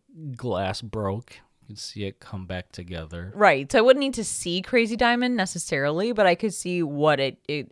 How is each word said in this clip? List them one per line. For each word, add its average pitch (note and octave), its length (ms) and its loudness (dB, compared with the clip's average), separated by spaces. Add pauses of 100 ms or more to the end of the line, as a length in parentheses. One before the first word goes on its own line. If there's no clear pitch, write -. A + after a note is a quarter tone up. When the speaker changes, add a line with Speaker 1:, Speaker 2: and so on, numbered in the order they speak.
(360)
Speaker 1:
glass G2 460 -2
broke, G#2+ 520 -4 (280)
you - 60 -20
could G#2 120 -14
see - 240 -10
it G2 160 -8
come F#2 260 -10
back F2+ 280 -8
together. F2 600 -10
Speaker 2:
Right. D#3 360 4
So C4 80 4
I - 20 8
wouldn't C4 200 8
need C4+ 140 -2
to A3+ 100 -4
see F3+ 360 -4
Crazy A#3 360 0
Diamond A#3+ 400 2
necessarily, E3+ 760 -2
but G#3 160 2
I F3 80 6
could G3 180 -2
see F3+ 300 -4
what D3 380 2
it, C3+ 260 -2
it D3 240 -6